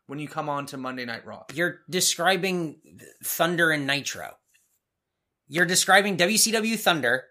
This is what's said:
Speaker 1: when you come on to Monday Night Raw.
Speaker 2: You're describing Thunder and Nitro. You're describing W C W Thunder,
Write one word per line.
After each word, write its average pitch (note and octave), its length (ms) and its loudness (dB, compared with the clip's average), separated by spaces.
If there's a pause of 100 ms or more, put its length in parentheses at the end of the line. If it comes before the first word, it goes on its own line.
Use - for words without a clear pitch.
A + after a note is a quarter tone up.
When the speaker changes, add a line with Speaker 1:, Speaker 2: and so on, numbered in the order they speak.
Speaker 1:
when C#3 140 -10
you D3 80 -10
come D3+ 200 -8
on C#3 180 -4
to C#3 100 -12
Monday B2+ 280 -10
Night A#2+ 220 -10
Raw. G#2 160 -14 (100)
Speaker 2:
You're E3 280 -2 (100)
describing F3+ 920 0 (440)
Thunder E3 480 2
and C#3+ 160 -2
Nitro. A#2 480 -6 (1120)
You're E3+ 180 2
describing F#3+ 500 4
W F#3+ 220 2
C G#3+ 140 2
W A3+ 240 0
Thunder, C3 540 0